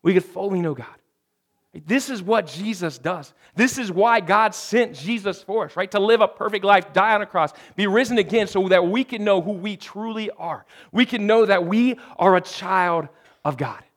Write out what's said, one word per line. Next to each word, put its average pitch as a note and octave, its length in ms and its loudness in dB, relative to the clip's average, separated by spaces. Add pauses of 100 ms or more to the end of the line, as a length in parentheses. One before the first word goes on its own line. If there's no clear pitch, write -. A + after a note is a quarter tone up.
We F3+ 120 2
could F3+ 100 2
fully F#3+ 380 -4
know D#3+ 120 -2
God. A#2+ 120 -14 (880)
This G#3 340 -4
is A#3 140 -8
what G3+ 240 0
Jesus F3 500 -8
does. D3+ 380 -8 (200)
This A#3+ 220 0
is A3 160 -6
why A3 280 2
God G3+ 340 0
sent A3 420 -2
Jesus G3 460 -6
for G3+ 240 -4
us, - 100 -14
right? F#3+ 140 -4
To G#3 100 0
live G#3+ 220 4
a G3 60 4
perfect G3+ 360 -6
life, G3 300 2
die G#3+ 200 2
on G#3 60 0
a G3+ 60 -6
cross, D#3+ 260 -2 (240)
be G3+ 100 0
risen A3+ 300 2
again G#3 300 0
so F#3+ 220 -2
that F3+ 180 4
we A3+ 180 0
can G#3+ 200 -8
know G3 180 2
who G3 100 -6
we G3 240 -8
truly A3 540 -10
are. E3 340 -12 (260)
We A#3+ 140 4
can A3 220 -2
know A3 180 6
that F#3+ 220 2
we A#3 300 2 (200)
are F#3 180 6
a F3+ 60 4
child F3+ 680 -2 (360)
of C#3+ 140 -4
God. C3 260 -8 (120)